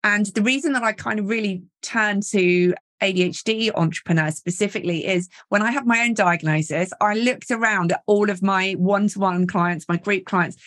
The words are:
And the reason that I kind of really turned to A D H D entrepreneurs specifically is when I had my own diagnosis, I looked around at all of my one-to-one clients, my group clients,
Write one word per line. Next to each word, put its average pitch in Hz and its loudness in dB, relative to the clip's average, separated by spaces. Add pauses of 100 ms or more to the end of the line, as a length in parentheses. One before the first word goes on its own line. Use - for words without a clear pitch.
And 208 2
the 202 -2
reason 269 0
that 240 -2
I 220 0
kind 220 -6
of 202 -4
really 208 -4 (180)
turned 208 -2
to 180 4 (280)
A 196 0
D 180 2
H 165 -6
D 220 0
entrepreneurs 160 0
specifically 175 -4
is 180 -2 (220)
when 202 2
I 220 0
had 269 -4
my 233 4
own 240 0
diagnosis, 165 0
I 208 2
looked 240 -2
around 214 0
at - -2
all 208 4
of 185 -4
my 190 2
one-to-one 190 0
clients, 175 -2
my 175 -2
group 190 -2
clients, 175 -2 (100)